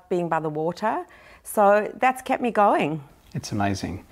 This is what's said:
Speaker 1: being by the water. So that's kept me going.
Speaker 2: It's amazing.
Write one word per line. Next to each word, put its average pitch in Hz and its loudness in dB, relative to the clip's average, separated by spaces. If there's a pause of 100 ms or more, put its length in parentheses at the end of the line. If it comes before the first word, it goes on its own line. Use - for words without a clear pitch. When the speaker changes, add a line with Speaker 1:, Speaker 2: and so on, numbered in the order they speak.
Speaker 1:
being 175 0
by 160 -2
the 156 -4
water. 175 -4 (380)
So 208 4
that's 254 0
kept - -2
me 240 0
going. 202 2 (300)
Speaker 2:
It's - -8
amazing. 98 -4